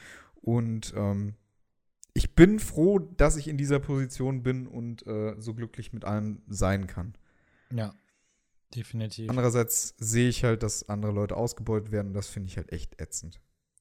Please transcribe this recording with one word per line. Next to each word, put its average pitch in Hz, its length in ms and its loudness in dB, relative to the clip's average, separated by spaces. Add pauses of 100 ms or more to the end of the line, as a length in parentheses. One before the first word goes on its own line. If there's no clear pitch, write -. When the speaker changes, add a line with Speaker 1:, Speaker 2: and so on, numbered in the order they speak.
(420)
Speaker 1:
Und, 113 560 -2
ähm, 101 380 -2 (800)
ich - 220 2
bin 202 240 10
froh, 190 400 4
dass 156 380 4
ich 143 100 -8
in 151 100 -2
dieser 143 220 2
Position 135 640 -2
bin 127 240 -2
und, 120 400 -10
äh, 107 320 -4
so 113 140 -8
glücklich 117 400 -12
mit 113 120 -10
allem 107 420 -2
sein 98 400 0
kann. 92 260 -10 (580)
Speaker 2:
Ja, 110 240 -4 (800)
definitiv. 113 540 -8
Speaker 1:
Andererseits 120 680 0
sehe 117 300 2
ich 120 160 0
halt, 113 200 2
dass - 260 -4
andere 104 220 -2
Leute 101 260 -2
ausgebeutet 110 540 -2
werden 104 180 -2
und 98 40 -6
das 98 140 -6
finde 95 220 -8
ich 90 80 -10
halt 87 160 -8
echt - 260 -8
ätzend. - 400 -12 (420)